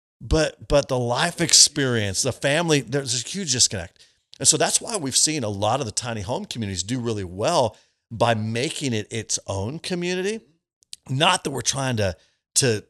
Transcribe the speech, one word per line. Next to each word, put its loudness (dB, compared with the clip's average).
but, 0
but 2
the 0
life 0
experience, 4
the 0
family, 2
there's -2
a -4
huge -4
disconnect. 0
And 2
so 6
that's 2
why -4
we've -2
seen 2
a -2
lot 0
of -6
the -6
tiny -6
home -6
communities -4
do -4
really -2
well 0
by 2
making -2
it -2
its -4
own -4
community. -4
Not 2
that -4
we're -4
trying -2
to, 2
to, 4